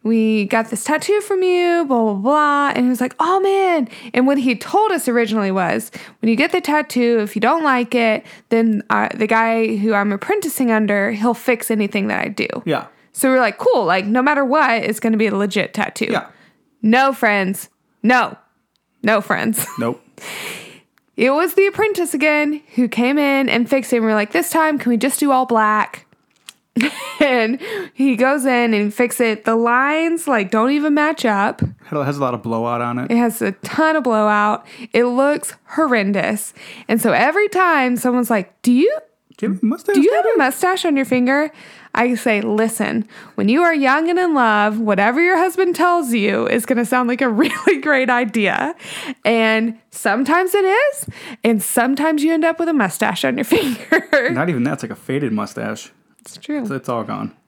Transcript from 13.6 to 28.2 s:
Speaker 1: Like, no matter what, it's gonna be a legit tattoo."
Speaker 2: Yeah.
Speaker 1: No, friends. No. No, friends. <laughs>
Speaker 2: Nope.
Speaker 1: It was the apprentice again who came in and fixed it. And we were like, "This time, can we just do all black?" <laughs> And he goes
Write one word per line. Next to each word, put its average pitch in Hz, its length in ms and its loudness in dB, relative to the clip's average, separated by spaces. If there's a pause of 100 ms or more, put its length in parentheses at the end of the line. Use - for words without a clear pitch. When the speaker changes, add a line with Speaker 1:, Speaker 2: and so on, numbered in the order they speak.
Speaker 1:
Like, 190 180 2
no 220 180 0
matter 277 220 2
what, 254 380 2
it's 220 180 -4
gonna 220 160 0
be 208 120 2
a 196 60 -2
legit 196 380 -2
tattoo." - 380 -4
Speaker 2:
Yeah. 208 160 -2 (560)
Speaker 1:
No, 254 320 4
friends. 202 560 -2 (320)
No. 240 340 2 (680)
No, 208 200 2
friends. - 500 -4
<laughs> - 60 -12
Speaker 2:
Nope. 120 240 -4 (1120)
Speaker 1:
It 254 140 2
was 320 240 0
the 392 120 4
apprentice 392 460 -2
again 302 480 0 (140)
who 247 140 0
came 247 280 0
in 277 320 2
and 226 220 0
fixed 269 240 0
it. - 20 2
And 226 80 0
we 220 60 2
were 214 40 2
like, 214 180 -2
"This 339 180 -2
time, 311 280 0
can 247 120 -2
we 233 80 2
just 254 200 -2
do 285 140 2
all 254 140 2
black?" 214 580 0 (720)
<laughs> 262 160 0 (260)
And 247 400 2 (360)
he 262 200 2
goes 262 300 0